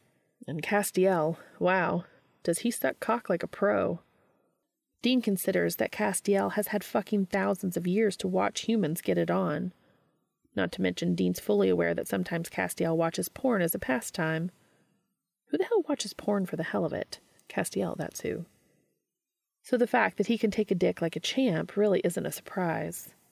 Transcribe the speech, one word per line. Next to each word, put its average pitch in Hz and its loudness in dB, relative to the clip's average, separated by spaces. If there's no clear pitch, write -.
And 160 -6
Castiel, 185 2
wow, 175 2
does 170 0
he 240 0
suck - -2
cock 233 -2
like 175 -2
a - -4
pro. 196 0
Dean 247 2
considers 185 0
that - -2
Castiel 196 0
has 214 -2
had 208 -2
fucking 202 0
thousands 196 -2
of 175 -4
years 196 2
to 190 -4
watch 185 0
humans 185 0
get - 0
it 170 2
on. 180 0
Not 185 0
to - -4
mention 180 0
Dean's 180 0
fully 202 2
aware 170 2
that - -4
sometimes 175 -4
Castiel 170 -2
watches 165 -2
porn 233 0
as 165 0
a 190 -6
pastime. 170 -2
Who - -2
the 370 0
hell 427 2
watches 277 -4
porn 196 -2
for 170 -6
the 160 0
hell 185 -2
of 156 -2
it? - -6
Castiel, 190 -4
that's - -8
who. - -6
So 254 2
the 233 4
fact - 2
that 190 2
he 233 4
can 214 2
take 214 0
a 190 2
dick 180 2
like 165 -2
a 156 -6
champ 180 0
really 202 4
isn't 170 0
a 147 -4
surprise. - -4